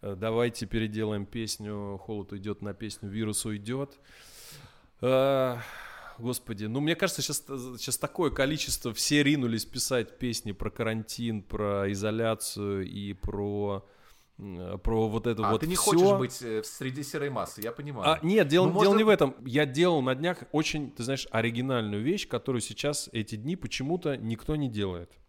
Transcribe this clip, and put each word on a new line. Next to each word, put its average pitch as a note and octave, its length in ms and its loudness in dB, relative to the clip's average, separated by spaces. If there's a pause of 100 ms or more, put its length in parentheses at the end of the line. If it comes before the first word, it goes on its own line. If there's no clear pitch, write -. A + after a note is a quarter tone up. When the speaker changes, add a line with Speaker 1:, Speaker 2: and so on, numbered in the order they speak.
Speaker 1:
э, G2+ 140 -6
давайте A2+ 500 0
переделаем G#2+ 600 -2
песню G#2 720 -6
«Холод G#2 340 -8
уйдет» G2+ 300 -6
на G2+ 120 -6
песню G#2 340 -10
«Вирус G#2+ 380 -2
уйдет». A#2 520 -6 (1000)
Э, C3 560 4 (640)
господи, A#2 480 -4
ну, A2+ 140 -2
мне D#3 140 2
кажется, E3 280 0
щас, - 220 -4 (360)
щас - 180 -2
такое D3 320 0
количество, C3+ 600 0
все D3 300 2
ринулись B2+ 420 2
писать B2 540 -2
песни A2+ 340 -4
про G#2 180 -4
карантин, A2 720 -4
про G2+ 500 0
изоляцию G#2 960 -2
и G2+ 280 -8
про, G2+ 720 -2 (520)
м, F#2 420 -10
про A2+ 280 4
вот G#2+ 180 0
это A2 200 2
Speaker 2:
А, G2 60 4
Speaker 1:
вот A2 100 2
Speaker 2:
ты D#3 40 -2
не F3 80 0
Speaker 1:
все. - 100 2
Speaker 2:
хочешь G3 340 8
быть, B2+ 240 -4
э, A2 200 -2
в - 40 -10
среди C3 360 -6
серой C#3+ 280 -4
массы, G#2+ 320 -6
я A#2 100 -4
понимаю. C#3+ 420 -2
Speaker 1:
А, - 80 -4
нет, F3+ 260 6
дело, F3+ 180 6
Speaker 2:
Ну, F3 60 4
Speaker 1:
дело G3 200 6
Speaker 2:
можно A3 60 8
Speaker 1:
не A3 60 6
в A3 40 6
этом. D3+ 260 6 (100)
Я C3+ 220 2
делал D3+ 360 4
на C3 120 2
днях E3+ 240 -2 (140)
очень, D3+ 380 0
ты - 120 -8
знаешь, C3 280 -2
оригинальную A#2 720 0
вещь, F3 260 -2
которую A#2+ 320 -2
сейчас, - 520 -4
эти A2 240 -4
дни, C#3 200 -4
почему-то D3+ 600 -2
никто A2+ 400 -2
не C#3+ 120 0
делает. F#2+ 420 -4 (180)